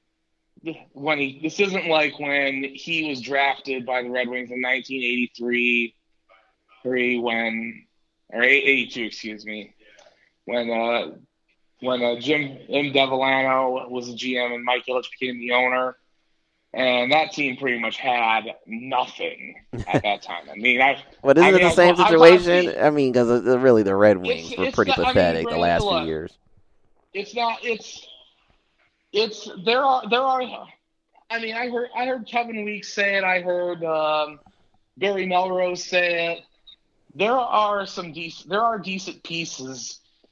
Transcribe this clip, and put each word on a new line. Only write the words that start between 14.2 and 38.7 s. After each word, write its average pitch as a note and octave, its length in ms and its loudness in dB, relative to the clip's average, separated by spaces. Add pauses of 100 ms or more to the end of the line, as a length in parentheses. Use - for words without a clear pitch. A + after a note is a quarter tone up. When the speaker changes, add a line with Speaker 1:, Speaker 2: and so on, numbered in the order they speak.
Speaker 1:
M A#2+ 140 -4
and A#2+ 120 -10
Mike B2 220 -2
Ilitch B2+ 220 -4 (100)
became B2+ 220 -6
the A#2+ 120 -6
owner. B2+ 440 0 (800)
And B2 380 0
that D#3 200 0
team C3+ 260 -4
pretty B2+ 200 -2
much A2+ 200 -6
had A2+ 560 -2 (120)
nothing A2+ 920 -6 (300)
at - 180 -2
that G2+ 180 -2
time. E2+ 280 -12
I D#2 40 -16
mean, A#2+ 260 2
I C3+ 320 2
Speaker 2:
<laughs> - 100 -20
But C#3 140 6
isn't E3+ 80 8
Speaker 1:
I - 60 8
Speaker 2:
it - 20 6
Speaker 1:
mean, F#3 120 6
Speaker 2:
the F3 40 6
Speaker 1:
I, E3 60 2
Speaker 2:
same F3 260 8
Speaker 1:
I F3+ 40 8
Speaker 2:
situation? F3 460 10
Speaker 1:
honestly F3+ 300 2
Speaker 2:
I C3+ 80 6
mean, C#3+ 240 2
'cause, A#2+ 160 4
uh, A#2+ 300 4
really, B2 240 6
the G2 120 2
Red G2+ 220 8
Speaker 1:
It's, F#2 100 -4
Speaker 2:
Wings E2 300 -4
were F#2 80 0
Speaker 1:
it's - 100 -2
Speaker 2:
pretty G3+ 180 2
Speaker 1:
the, - 100 2
I - 20 2
mean, - 40 2
Speaker 2:
pathetic E2+ 320 4
the E2 80 -2
Speaker 1:
Brandon, D#2+ 120 -2
Speaker 2:
last E2+ 220 2
few G3+ 80 -2
Speaker 1:
look, D#2+ 160 -2
Speaker 2:
years. D#2+ 320 -8 (720)
Speaker 1:
it's G3+ 220 -10
not, A#3 280 -4
it's, - 440 -8 (1080)
it's, G#3+ 380 -4 (160)
there B3 180 2
are, C4 240 0
there A#3+ 140 2
are, C4 440 -4 (640)
I A3+ 100 -4
mean, A3+ 140 -8
I A#3+ 140 -6
heard, A#3+ 260 -6
I B3 120 -4
heard B3+ 200 -6
Kevin A#3 380 -4
Weeks G#3 300 -10
say G3+ 240 0
it. F#3+ 60 -2
I F#3 180 0
heard, F3 420 -4
um, D3+ 560 -2 (560)
Barry F#3+ 300 -2
Melrose F3+ 580 0
say F3 480 0
it. E3+ 120 -12 (720)
There G#3+ 220 0
are G#3 480 0
some F3 300 -12
dec-, E3 300 -14
there G3 180 -2
are A3+ 160 0